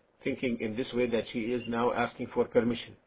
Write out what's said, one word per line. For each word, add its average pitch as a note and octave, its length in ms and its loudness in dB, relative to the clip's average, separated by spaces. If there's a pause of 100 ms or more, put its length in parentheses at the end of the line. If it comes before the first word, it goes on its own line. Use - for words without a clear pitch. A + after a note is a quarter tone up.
(240)
thinking B2 360 -2
in A2 140 -2
this C3 180 -4
way B2 140 2
that A2+ 220 0
she A#2 240 -2
is A#2 160 -2
now A#2 240 2
asking A#2 360 -2
for A#2+ 180 4
permission. A#2 500 0 (100)